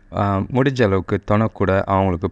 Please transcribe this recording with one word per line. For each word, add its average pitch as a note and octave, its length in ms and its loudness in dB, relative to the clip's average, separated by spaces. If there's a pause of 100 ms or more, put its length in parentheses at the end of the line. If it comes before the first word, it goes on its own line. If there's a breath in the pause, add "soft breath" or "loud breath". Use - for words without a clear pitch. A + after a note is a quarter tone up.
(140 soft breath)
ஆ, G2 240 0
முடிஞ்ச B2+ 460 0
அளவுக்கு F#2+ 420 0
துணை G#2+ 280 2
கூட F#2+ 320 0
அவங்களுக்கு F#2+ 460 0